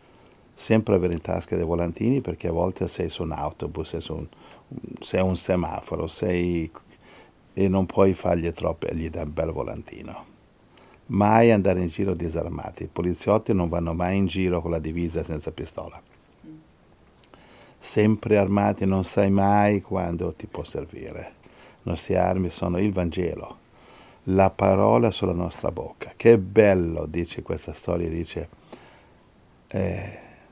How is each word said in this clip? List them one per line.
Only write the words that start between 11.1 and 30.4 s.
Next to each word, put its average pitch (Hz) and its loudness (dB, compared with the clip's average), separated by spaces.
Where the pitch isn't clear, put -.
andare 95 4
in 87 0
giro 95 -2
disarmati. 82 -6
I 82 -8
poliziotti 104 0
non 90 2
vanno 85 -2
mai 90 0
in 98 2
giro 90 0
con 85 -4
la 85 -2
divisa 82 -4
senza 78 -8
pistola. - -14
Sempre 107 2
armati, 101 2
non 95 2
sai 98 2
mai 101 4
quando 87 -4
ti - -14
può - -10
servire. - -12
Le - -4
nostre 90 -2
armi 92 0
sono 90 -4
il 101 0
Vangelo, 87 -4
la 95 6
parola 104 4
sulla 92 -2
nostra 85 -4
bocca. - -10
Che 117 8
bello, 92 4
dice 82 -6
questa 82 -8
storia, 87 -2
dice, 82 -6
eh, 95 -6